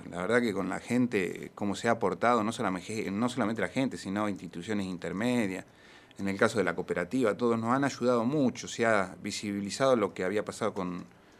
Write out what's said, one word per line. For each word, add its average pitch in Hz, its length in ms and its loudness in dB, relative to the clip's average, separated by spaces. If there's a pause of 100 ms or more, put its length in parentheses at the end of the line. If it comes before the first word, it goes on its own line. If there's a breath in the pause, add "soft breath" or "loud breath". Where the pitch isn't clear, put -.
(100)
la 87 120 -8
verdad 110 180 4
que 117 140 0
con 92 140 0
la 92 120 -4
gente, 110 760 0
cómo 101 220 -2
se - 120 -2
ha 117 40 4
aportado, 110 500 2
no 107 100 -2
solamente, 98 580 -4
no 107 180 0
solamente 113 320 -2
la 90 80 0
gente, 127 300 -2
sino 104 300 -2
instituciones 92 580 -6
intermedias, 92 760 -2 (540 loud breath)
en 98 100 -4
el 98 80 -2
caso 113 220 4
de 95 60 4
la 87 100 2
cooperativa, 90 640 0
todos 117 220 2
nos 113 120 0
han 135 140 4
ayudado 120 400 2
mucho, 123 420 0
se 117 200 0
ha 98 360 2
visibilizado 101 720 0
lo 101 200 2
que 95 100 -2
había 101 200 0
pasado 98 280 -2
con, 90 320 -6 (360 loud breath)